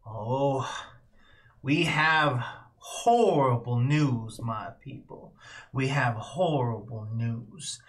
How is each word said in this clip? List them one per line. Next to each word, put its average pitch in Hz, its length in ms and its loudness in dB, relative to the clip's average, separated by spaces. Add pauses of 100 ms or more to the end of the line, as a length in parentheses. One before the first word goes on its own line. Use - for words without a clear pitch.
Oh, 127 640 -2 (920)
we 151 220 2
have 151 600 2 (340)
horrible 143 1000 2
news, 131 640 2
my 110 280 -6 (120)
people. - 520 -18 (400)
We 131 160 -2
have 127 260 0
horrible 117 960 -2
news. 117 760 -6